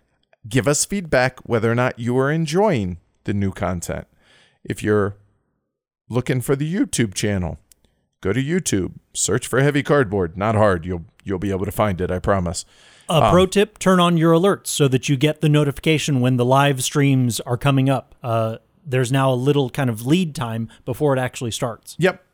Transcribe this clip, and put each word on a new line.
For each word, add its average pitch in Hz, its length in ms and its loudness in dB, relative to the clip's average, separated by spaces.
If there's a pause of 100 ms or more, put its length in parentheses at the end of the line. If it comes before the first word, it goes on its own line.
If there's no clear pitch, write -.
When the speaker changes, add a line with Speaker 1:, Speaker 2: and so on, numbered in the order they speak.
(500)
Speaker 1:
Give 110 180 0
us 143 180 2
feedback 147 560 -2
whether 113 300 0
or 117 40 0
not 123 240 -2
you 120 180 -2
are 135 140 0
enjoying 156 680 0 (280)
the 107 80 -4
new 101 180 -2
content. 82 560 -6 (560)
If - 180 -8
you're 104 360 0 (920)
looking 127 320 -2
for 139 140 -2
the 151 180 -4
YouTube 135 400 -2
channel, 92 460 -4 (600)
go - 120 -2
to 120 100 -2
YouTube, 139 500 -2 (200)
search - 320 -2
for 123 160 0
Heavy 143 220 2
Cardboard. 101 540 0
Not 107 180 0
hard. 98 300 2
You'll, 87 200 -6 (180)
you'll 95 160 -4
be 98 120 -4
able 95 140 -2
to - 60 -6
find 104 300 -2
it, 85 80 -2
I 90 100 -4
promise. 90 460 -2 (440)
Speaker 2:
A 185 60 0
Speaker 1:
Um, 117 160 6
Speaker 2:
pro 185 140 6
tip, 202 320 0
turn 185 220 4
on 175 180 4
your 165 160 4
alerts 170 340 2
so 147 200 2
that 127 220 0
you 143 60 2
get 151 260 0
the 160 80 2
notification 147 720 0
when 127 160 2
the 123 80 2
live 135 380 2
streams 131 580 2
are 123 160 -4
coming 135 320 2
up. 127 340 -4
Uh, 113 340 -2 (280)
there's 127 260 -2
now 135 200 2
a 127 40 0
little 135 340 0
kind 127 200 -4
of 113 160 -8
lead 160 280 0
time 113 360 -8 (160)
before 139 300 -2
it 131 40 0
actually 127 320 -6
starts. - 480 -10
Speaker 1:
Yep, 180 240 0 (100)